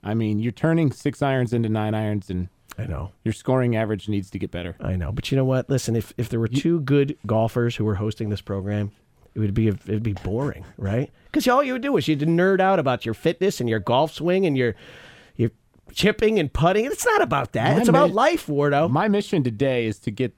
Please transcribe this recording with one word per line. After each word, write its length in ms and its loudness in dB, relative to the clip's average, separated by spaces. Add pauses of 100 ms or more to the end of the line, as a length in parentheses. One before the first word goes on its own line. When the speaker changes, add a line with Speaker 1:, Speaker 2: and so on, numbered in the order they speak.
Speaker 1:
I 100 -2
mean, 240 0
you're 120 -2
turning 400 2
six 300 -4
irons 320 0
into 160 0
nine 260 0
irons, 340 -4
and 200 -4 (280)
Speaker 2:
I 100 -8
know. 260 -8 (100)
Speaker 1:
your 100 -2
scoring 440 0
average 320 -4
needs 220 -4
to 80 -10
get 120 -8
better. 300 -8
Speaker 2:
I 160 -2
know, 160 -4
but 180 -6
you 60 2
know 80 2
what? 240 0
Listen, 260 0
if, 220 -4
if 100 -4
there 140 -2
were 100 0
Speaker 1:
You 80 -2
Speaker 2:
two 220 2
good 440 0
golfers 520 0
who 80 -2
were 100 0
hosting 340 -4
this 120 -4
program, 500 -4 (420)
it 60 -8
would 140 0
be, 160 2
it'd 340 -4
be 80 -2
boring, 540 -6 (120)
right? 320 -2 (220)
'Cause 160 0
all 160 4
you 80 -2
would 120 -4
do 120 0
is 140 0
you'd 100 2
nerd 400 2
out 200 4
about 260 -2
your 80 -4
fitness 480 -2
and 80 -2
your 100 0
golf 340 0
swing 320 0
and 120 2
your, 180 0 (640)
your 140 0 (420)
chipping 440 2
and 140 0
putting. 320 2
It's 220 -4
not 160 4
about 320 -2
that. 220 2
Speaker 1:
My 40 4
Speaker 2:
It's 80 2
about 220 6
Speaker 1:
mi-, 60 -4
Speaker 2:
life, 340 2
Wardo. 400 2
Speaker 1:
my 180 2
mission 340 0
today 440 0
is 140 -4
to 120 -6
get 260 -4